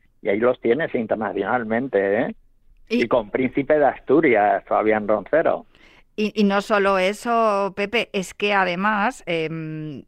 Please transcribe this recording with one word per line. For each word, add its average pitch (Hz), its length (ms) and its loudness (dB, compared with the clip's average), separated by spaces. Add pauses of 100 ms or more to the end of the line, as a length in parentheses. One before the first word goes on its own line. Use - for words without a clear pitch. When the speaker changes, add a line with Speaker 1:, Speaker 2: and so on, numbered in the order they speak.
(240)
Speaker 1:
y 107 60 -2
ahí 104 100 0
los 120 200 2
tienes 139 360 0
internacionalmente, 110 1300 -2
¿eh? 226 140 -4 (540)
Speaker 2:
Y 220 140 0
Speaker 1:
Y 113 40 0
con 107 220 0
Príncipe 131 480 0
de 147 80 4
Asturias, 113 800 2
Fabián 107 420 0
Roncero. 107 600 0 (480)
Speaker 2:
Y, 208 180 -2
y 214 100 2
no 202 180 2
solo 196 360 2
eso, 202 800 0
Pepe, 208 380 -2
es 185 200 -4
que 208 180 -4
además, 196 760 0
em, 156 800 -6